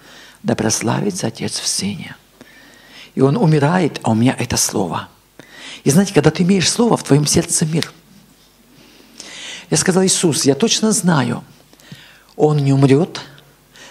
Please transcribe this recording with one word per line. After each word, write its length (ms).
да 120
прославится 720
Отец 320
в 80
Сыне". 480
И 60
он 160
умирает, 680
а 80
у 40
меня 220
это 200
слово. 520
И 80
знаете, 220
когда 180
ты 120
имеешь 260
слово, 260
в 80
твоем 240
сердце 380
мир. 260
Я 80
сказала: 280
"Иисус, 400
я 100
точно 360
знаю, 520
он 220
не 140
умрет, 480